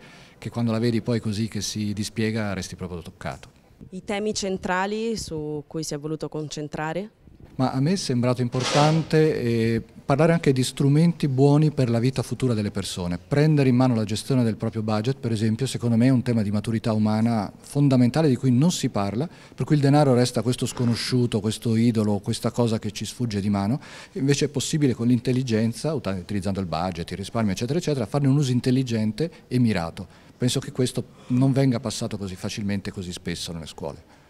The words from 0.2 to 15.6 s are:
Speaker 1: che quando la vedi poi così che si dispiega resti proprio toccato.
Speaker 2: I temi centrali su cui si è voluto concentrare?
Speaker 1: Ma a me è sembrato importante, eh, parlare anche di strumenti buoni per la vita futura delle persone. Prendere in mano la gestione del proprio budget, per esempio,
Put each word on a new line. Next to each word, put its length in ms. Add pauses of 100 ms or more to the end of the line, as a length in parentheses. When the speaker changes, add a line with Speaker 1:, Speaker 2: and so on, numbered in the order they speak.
Speaker 1:
che 100
quando 240
la 60
vedi 220
poi 200
così 280
che 120
si 320
dispiega 600
resti 240
proprio 260
toccato. 480 (400)
Speaker 2:
I 140
temi 280
centrali 840
su 500
cui 160
si 120
è 40
voluto 300
concentrare? 840 (460)
Speaker 1:
Ma 140
a 80
me 140
è 40
sembrato 460
importante, 1000
eh, 420 (220)
parlare 280
anche 200
di 120
strumenti 640
buoni 420
per 180
la 120
vita 220
futura 300
delle 200
persone. 440
Prendere 520
in 80
mano 180
la 80
gestione 400
del 140
proprio 260
budget, 360
per 120
esempio, 340